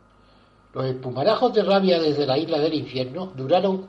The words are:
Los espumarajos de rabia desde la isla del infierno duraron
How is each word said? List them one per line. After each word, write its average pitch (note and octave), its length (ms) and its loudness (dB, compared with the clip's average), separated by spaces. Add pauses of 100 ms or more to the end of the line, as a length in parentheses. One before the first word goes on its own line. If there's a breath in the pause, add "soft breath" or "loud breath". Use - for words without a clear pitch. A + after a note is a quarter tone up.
(760 soft breath)
Los C3 100 -4
espumarajos C3 720 0
de G#3 100 4
rabia F#3+ 340 4
desde D3 280 0
la C3 120 2
isla D#3+ 200 -2
del D#3 160 0
infierno C3 600 -6
duraron F3+ 540 0